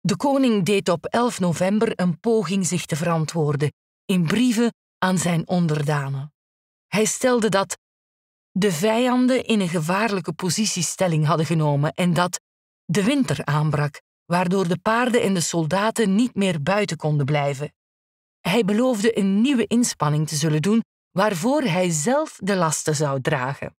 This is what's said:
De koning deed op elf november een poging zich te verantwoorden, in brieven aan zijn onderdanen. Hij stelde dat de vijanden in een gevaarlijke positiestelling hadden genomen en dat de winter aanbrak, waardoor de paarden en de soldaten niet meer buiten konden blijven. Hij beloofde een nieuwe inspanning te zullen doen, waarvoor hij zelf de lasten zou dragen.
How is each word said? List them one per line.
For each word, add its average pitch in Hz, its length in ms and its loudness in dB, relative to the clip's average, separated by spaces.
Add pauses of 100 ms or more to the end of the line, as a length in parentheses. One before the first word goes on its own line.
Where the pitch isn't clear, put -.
De 185 160 -2
koning 262 480 2
deed 196 240 0
op 170 180 -2
elf 233 340 0
november 190 600 0
een 180 200 0
poging 202 460 0
zich 175 200 -4
te 160 100 -4
verantwoorden, 151 760 -2 (320)
in 180 220 2
brieven 233 480 2 (240)
aan 185 200 0
zijn 165 300 -2
onderdanen. 147 840 -2 (540)
Hij 214 180 0
stelde 240 440 0
dat 190 300 -2 (720)
de 196 220 0
vijanden 247 720 0
in 220 160 0
een 185 80 0
gevaarlijke 185 640 -2
positiestelling 180 960 -2
hadden 160 200 2
genomen 151 460 0
en 180 200 0
dat 180 280 0 (440)
de 185 200 0
winter 247 400 0
aanbrak, 147 560 -2 (240)
waardoor 180 440 0
de 175 100 -2
paarden 233 440 0
en 196 120 2
de 180 60 0
soldaten 190 760 0
niet 233 200 0
meer 185 280 -2
buiten 196 340 0
konden 151 300 0
blijven. 143 480 -4 (680)
Hij 208 240 0
beloofde 214 540 2
een 196 220 2
nieuwe 240 260 2
inspanning 156 640 0
te 156 80 -6
zullen 151 260 0
doen, 214 220 2 (260)
waarvoor 208 520 0
hij 185 280 0
zelf 240 520 -2
de 196 140 0
lasten 160 380 0
zou 139 260 -2
dragen. 135 600 -4